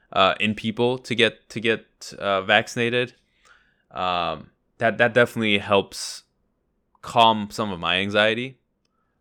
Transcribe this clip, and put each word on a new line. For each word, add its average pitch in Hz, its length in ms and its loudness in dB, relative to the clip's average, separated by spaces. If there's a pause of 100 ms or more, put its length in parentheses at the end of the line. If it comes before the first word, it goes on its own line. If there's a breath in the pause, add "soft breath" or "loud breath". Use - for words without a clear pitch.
(140)
uh, 95 260 4
in 107 160 0
people 120 440 -2
to 123 160 -8
get, 110 340 0
to 120 100 -12
get, 110 580 -6
uh, 98 240 0
vaccinated. 117 760 0 (760 soft breath)
Um, 87 600 -4 (260)
that, 110 220 0
that 117 140 2
definitely 113 440 2
helps - 640 -2 (800)
calm 110 500 2
some 107 220 -6
of 85 60 -10
my 85 180 -2
anxiety, 107 600 0 (600)